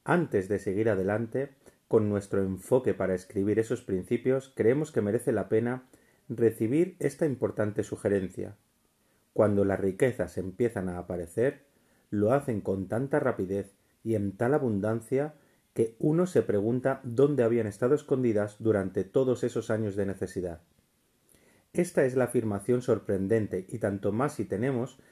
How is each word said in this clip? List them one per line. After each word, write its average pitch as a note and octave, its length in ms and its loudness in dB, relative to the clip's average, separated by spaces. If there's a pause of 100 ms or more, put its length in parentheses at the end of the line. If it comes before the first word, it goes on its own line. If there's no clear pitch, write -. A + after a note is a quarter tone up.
Antes B2+ 460 2
de G2+ 100 0
seguir G#2+ 300 0
adelante A2 680 -2 (320)
con G#2+ 220 4
nuestro G2+ 340 0
enfoque F#2+ 500 0
para F#2 220 -2
escribir G2+ 440 -2
esos A2+ 220 -2
principios, A#2+ 760 -2
creemos C3 360 2
que A#2 100 0
merece G#2+ 300 0
la G#2 160 0
pena A#2+ 400 0 (400)
recibir A#2 720 0
esta C#3+ 260 -2
importante G#2+ 580 -2
sugerencia. G2 760 -4 (760)
Cuando G#2 300 4
las G2 160 2
riquezas F#2+ 580 0
empiezan F#2+ 520 -2
a F2+ 80 -6
aparecer, F2+ 680 -4 (440)
lo G#2+ 240 2
hacen C3+ 280 -2
con F#2+ 260 -4
tanta C3+ 320 -2
rapidez G2+ 540 -2 (300)
y A2+ 120 0
en G2+ 200 -2
tal B2 180 0
abundancia A#2 840 -2 (380)
que A2+ 260 -2
uno D#3+ 260 2
se - 160 2
pregunta B2 600 0
dónde C3 400 2
habían A2+ 240 2
estado B2 280 0
escondidas A#2 640 0
durante G2 440 2
todos B2+ 400 0
esos A#2 260 -2
años G#2+ 260 -2
de G2+ 100 0
necesidad. F2+ 560 -6 (1120)
Esta E3+ 320 2
es B2+ 100 0
la B2+ 100 2
afirmación A#2 560 0
sorprendente, G2+ 880 0
y B2 80 -8
tanto G2+ 340 -2
más C3+ 220 -2
si G2+ 120 -6
tenemos B2 540 -4 (120)